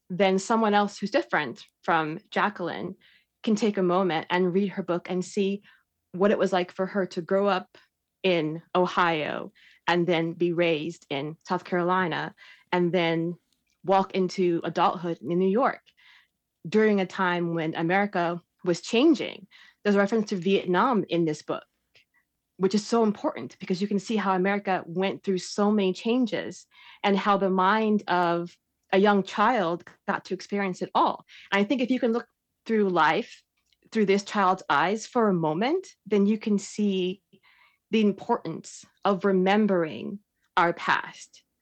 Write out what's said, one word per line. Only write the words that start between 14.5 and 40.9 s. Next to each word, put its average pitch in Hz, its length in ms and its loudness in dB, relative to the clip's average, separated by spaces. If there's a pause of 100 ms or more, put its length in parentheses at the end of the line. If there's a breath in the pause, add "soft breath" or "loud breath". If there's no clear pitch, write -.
adulthood 175 580 -2
in 170 180 -2
New 190 100 2
York 233 320 0 (840 soft breath)
during 214 320 4
a 185 60 0
time 175 480 -2
when 160 220 -2
America 175 640 0 (240)
was 175 160 0
changing. 233 640 0 (360 loud breath)
There's 202 120 2
a 202 40 4
reference 208 300 2
to 214 60 -2
Vietnam 190 720 2
in 170 140 0
this 151 180 -2
book, - 220 -8 (960)
which 190 180 0
is 208 100 0
so 233 180 2
important 208 560 -4
because 185 220 -4
you 202 60 -2
can 202 120 0
see 220 180 -4
how 196 180 0
America 196 500 -2
went 185 380 -4
through 190 140 -2
so 208 340 -2
many 190 220 0
changes 208 720 -4 (380 loud breath)
and 196 140 2
how 196 200 2
the 190 120 2
mind 202 580 2
of 175 480 0 (360)
a 190 60 4
young 202 260 4
child 202 600 0 (240)
got - 180 -6
to - 80 -6
experience 196 480 -6
it 180 140 -6
all. 262 300 2 (260 loud breath)
And 196 100 2
I - 20 4
think 247 180 0
if 247 100 0
you 254 80 2
can 233 140 0
look 240 140 -4 (380)
through 208 240 2
life 165 540 0 (480)
through 220 140 2
this 196 180 2
child's 185 460 0
eyes 175 380 0
for 226 220 2
a 185 40 2
moment, 185 540 0 (180)
then 202 200 2
you 214 120 2
can 208 220 0
see 190 640 -2 (680 soft breath)
the 220 100 2
importance - 840 -4 (200)
of 190 180 0
remembering 190 960 0 (380)
our 175 160 2
past - 720 -6 (180)